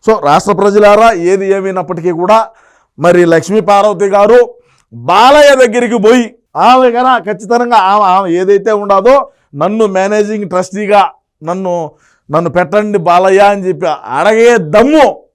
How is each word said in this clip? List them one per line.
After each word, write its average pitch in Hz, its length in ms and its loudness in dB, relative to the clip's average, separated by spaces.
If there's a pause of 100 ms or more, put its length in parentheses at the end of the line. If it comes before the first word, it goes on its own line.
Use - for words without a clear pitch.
So 220 60 2 (160)
రాష్ట్ర 170 320 0
ప్రజలారా, 208 500 4 (200)
ఏది 190 260 -2
ఏమైనప్పటికీ 180 540 -6 (100)
కూడా, 214 180 2 (600)
మరి 175 260 2
లక్ష్మీ 165 440 0
పార్వతి 202 360 0 (100)
గారు 214 240 4 (540)
బాలయ్య 247 600 4 (100)
దగ్గరికి 240 440 -2
పోయి, 240 180 2 (300)
ఆమె 247 360 2
కన్నా 247 260 0 (100)
ఖచ్చితంగా 226 500 -2 (140)
ఆమె, 208 140 0 (100)
ఆమె 196 120 -2 (140)
ఏదైతే 196 300 0 (100)
ఉండదో, 202 340 2 (460)
నన్ను 214 240 -2 (120)
మేనేజింగ్ 208 540 -4
ట్రస్టీగా 190 500 -2 (460)
నన్ను, 175 440 -8 (400)
నన్ను 165 260 -2
పెట్టండి 202 400 -2
బాలయ్య 185 420 2 (140)
అని 202 140 -6
చెప్పి 170 200 -6 (320)
అడిగే 220 380 2 (180)
దమ్ము 269 320 4 (280)